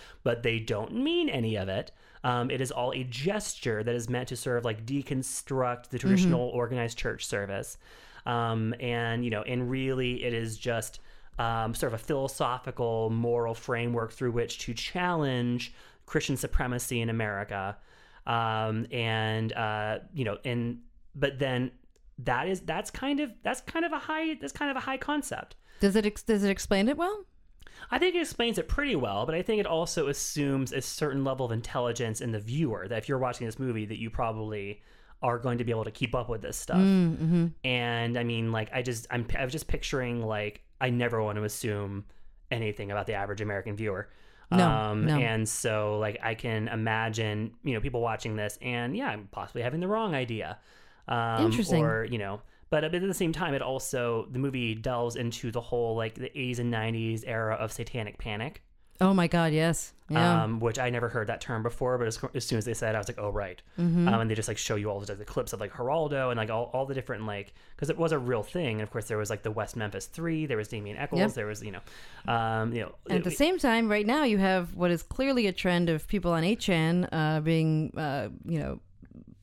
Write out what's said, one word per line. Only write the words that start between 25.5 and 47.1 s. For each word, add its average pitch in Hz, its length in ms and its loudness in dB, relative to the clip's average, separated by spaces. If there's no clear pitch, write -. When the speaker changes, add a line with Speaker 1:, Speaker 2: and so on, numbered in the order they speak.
Speaker 2:
Does 196 160 6
it 208 100 4
ex-, 202 160 -2
does 208 220 2
it 196 60 4
explain 196 380 4
it 294 80 2
well? 392 280 0
Speaker 1:
I 254 80 0
think 349 160 4
it 349 60 2
explains 233 380 0
it 240 100 -4
pretty 285 280 2
well, 107 300 0
but 156 80 -2
I 175 80 0
think 214 180 2
it 196 60 0
also 165 420 0
assumes 139 640 0
a 135 80 -2
certain 139 440 -2
level 135 200 0
of 113 80 -2
intelligence 117 680 -2
in 127 100 -4
the 110 80 -2
viewer, 110 500 -2
that 113 100 -2
if - 100 -6
you're 135 100 2
watching 123 280 -2
this 110 120 -6
movie, 117 280 -2
that 107 120 -6
you 113 120 -4
probably 110 720 -4
are 120 160 2
going 120 200 0
to 120 60 0
be 117 60 0
able 113 140 0
to 110 60 -4
keep 113 240 -8
up 120 140 -2
with 113 120 -4
this - 160 -8
stuff. - 220 0
Speaker 2:
Mm, 190 380 6
mm-hmm. 170 300 4
Speaker 1:
And, 120 520 0
I 120 80 0
mean, 113 280 0
like, 110 200 -2
I 127 100 0
just, 120 280 -4
I'm, 117 160 -2
I 139 80 0
was 127 80 -4
just 156 140 -6
picturing, 120 580 0
like, 107 380 -4
I 131 100 4
never 120 320 2
want 107 140 0
to 104 80 0
assume 101 600 -2
anything 107 400 -2
about 101 160 -2
the 107 80 -2
average 98 260 -4
American 104 340 -2
viewer. 101 340 -4
Speaker 2:
No, 180 180 8
Speaker 1:
Um, 107 380 2
Speaker 2:
no. 151 120 4
Speaker 1:
and 110 300 2
so, 107 500 0
like, 107 240 -2
I 113 120 -2
can 110 340 -2
imagine, 110 880 0